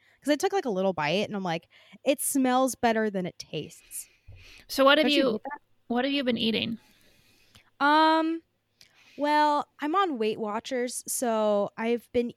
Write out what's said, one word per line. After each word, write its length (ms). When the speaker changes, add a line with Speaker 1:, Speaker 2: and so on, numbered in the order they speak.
Speaker 1:
'Cause 100
I 40
took, 160
like, 140
a 40
little 220
bite, 360
and 60
I'm 80
like, 260
"It 160
smells 540
better 360
than 160
it 120
tastes." 680
Speaker 2:
So 160
what 140
have 100
Speaker 1:
Don't 80
you 60
Speaker 2:
you, 100
Speaker 1:
hate 120
that? 160
Speaker 2:
what 160
have 80
you 120
been 140
eating? 400
Speaker 1:
Um, 640
well, 500
I'm 140
on 240
Weight 200
Watchers, 680
so 680
I've 360
been 240